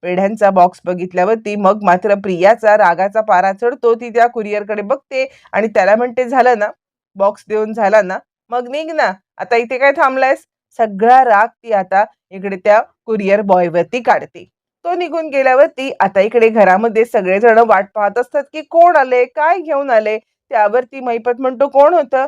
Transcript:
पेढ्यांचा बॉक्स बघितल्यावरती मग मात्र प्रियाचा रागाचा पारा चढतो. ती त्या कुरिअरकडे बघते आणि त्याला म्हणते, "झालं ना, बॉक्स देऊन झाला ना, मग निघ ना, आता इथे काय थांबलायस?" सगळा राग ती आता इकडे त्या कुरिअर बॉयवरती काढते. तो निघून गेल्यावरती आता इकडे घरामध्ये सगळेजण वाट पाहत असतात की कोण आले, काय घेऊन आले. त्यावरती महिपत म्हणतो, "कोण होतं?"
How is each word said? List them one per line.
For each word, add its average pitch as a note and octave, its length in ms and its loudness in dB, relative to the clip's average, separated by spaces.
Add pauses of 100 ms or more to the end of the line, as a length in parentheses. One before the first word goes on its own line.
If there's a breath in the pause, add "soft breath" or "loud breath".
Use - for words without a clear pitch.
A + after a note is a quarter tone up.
पेढ्यांचा G3 480 0
बॉक्स F#3 340 2
बघितल्यावरती F3+ 720 -4
मग G#3 260 0
मात्र G3 320 2
प्रियाचा G#3 640 0
रागाचा G3 420 0
पारा G3 320 0
चढतो. A#3 420 -2
ती A#3+ 140 -12
त्या A#3 180 2
कुरिअरकडे G#3 560 -6
बघते C4 460 -6 (240 soft breath)
आणि G#3 140 -2
त्याला G#3 300 2
म्हणते, B3 280 -2
"झालं B3 340 2
ना, G#3 100 -4 (460)
बॉक्स G3 340 -2
देऊन G#3+ 240 -4
झाला G#3+ 300 2
ना, F#3+ 160 -6 (300)
मग A#3+ 200 -6
निघ D#4 220 -8
ना, C#4+ 220 -2 (260)
आता G3 180 -4
इथे A#3+ 220 -4
काय C#4 140 2
थांबलायस?" C4+ 460 0 (400)
सगळा A3+ 460 2
राग A3 220 2
ती A3+ 260 -10
आता F#3+ 320 0 (260)
इकडे F#3+ 260 -10
त्या G#3 240 2 (260)
कुरिअर G3+ 340 -2
बॉयवरती F3+ 640 0
काढते. F#3 460 -4 (360)
तो F4 100 -4
निघून E4 340 -6
गेल्यावरती C4+ 720 0
आता G3 200 0
इकडे A3+ 280 2
घरामध्ये A3 560 2
सगळेजण A3 540 2
वाट G#3 360 2
पाहत G3+ 240 -2
असतात C4 240 -4 (100)
की D#4 100 -12
कोण E4 340 4
आले, B3+ 280 2
काय D#4 340 -2
घेऊन C#4+ 320 -4
आले. G#3+ 280 0
त्यावरती A#3+ 840 -4
महिपत A#3+ 400 -6
म्हणतो, C4 280 -2
"कोण C#4+ 260 4
होतं?" C#4 340 0